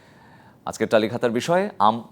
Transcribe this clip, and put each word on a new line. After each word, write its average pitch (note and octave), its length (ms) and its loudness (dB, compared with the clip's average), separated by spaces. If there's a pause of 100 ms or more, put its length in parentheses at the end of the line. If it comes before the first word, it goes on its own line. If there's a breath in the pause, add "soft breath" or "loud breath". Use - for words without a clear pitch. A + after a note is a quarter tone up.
(680 soft breath)
আজকের G#2 220 -4
টালিখাতার A2+ 420 0
বিষয়, E3+ 380 0 (100)
আম A3 340 2